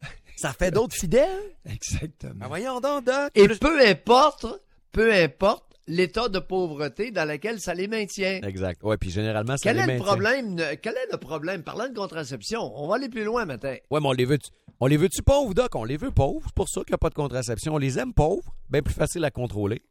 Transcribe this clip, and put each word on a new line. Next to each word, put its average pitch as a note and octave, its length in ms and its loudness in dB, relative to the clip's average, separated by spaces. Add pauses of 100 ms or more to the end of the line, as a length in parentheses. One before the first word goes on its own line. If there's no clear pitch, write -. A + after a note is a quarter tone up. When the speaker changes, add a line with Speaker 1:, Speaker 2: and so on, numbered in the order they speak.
(380)
Speaker 1:
Ça C#3+ 160 -4
fait F3+ 180 0
d'autres G#3 240 0
fidèles. F4+ 680 2
Speaker 2:
Exactement. - 680 -8
Speaker 1:
Ben A2+ 140 -12
voyons A#3+ 320 -6
donc, C#4 240 0
Doc. C4+ 300 0
Speaker 2:
Et G3+ 120 12
Speaker 1:
Plus G3+ 120 2
Speaker 2:
peu D4+ 280 4
importe, B3 600 6 (460)
peu A3 220 4
importe F#3 500 2 (220)
l'état F#3 420 0
de F#3+ 120 -2
pauvreté F3+ 720 -4
dans F3 160 -2
lequel D3+ 320 -6
ça F3+ 140 -6
les F3+ 160 -4
maintient. G3 540 -4
Speaker 1:
Exact. F#2+ 400 -4
Ouais, G#2+ 160 0
puis G2 100 -4
généralement, G#2+ 480 -2
ça - 60 -6
Speaker 2:
Quel G#3+ 140 2
Speaker 1:
les F#4+ 60 2
Speaker 2:
est F#4 40 2
le - 80 2
Speaker 1:
maintient. B2 100 -2
Speaker 2:
problème, G3+ 500 0
ne-, D#3 280 -4
quel A3 120 -4
est B4 160 -6
le A3 60 -4
problème ? D#3+ 460 -8
Parlant G3+ 260 -8
de B3+ 60 -12
contraception, D#3+ 840 -8
on D3 100 -8
va G3+ 80 2
aller C4+ 120 -6
plus A3 160 -6
loin, A3+ 220 -2
matin. C3 300 -8 (140)
Speaker 1:
Ouais, D3+ 100 0
mais C#3+ 80 0
on C3+ 40 2
les B2+ 140 2
veut-tu, C#3 240 -2 (300)
on A#2+ 60 4
les D3 120 6
veut-tu E3+ 240 2
pauvres, C#4 320 2
Doc ? A#3+ 200 0
On B2 100 -6
les B2+ 120 -4
veut B3+ 140 -8
pauvres. C#3 340 2
C'est - 100 -10
pour - 140 -2
ça - 140 -6
qu'il - 80 -12
n'y F#3 60 2
a - 20 -10
pas E3+ 100 0
de - 60 -4
contraception. B2+ 600 -4
On D#3 40 0
les C3+ 200 0
aime B3 140 -4
pauvres. E3+ 420 0 (140)
Ben C#3+ 140 2
plus - 120 -2
facile E3 300 -2
à C#3+ 60 -2
contrôler. G#2 500 -2 (100)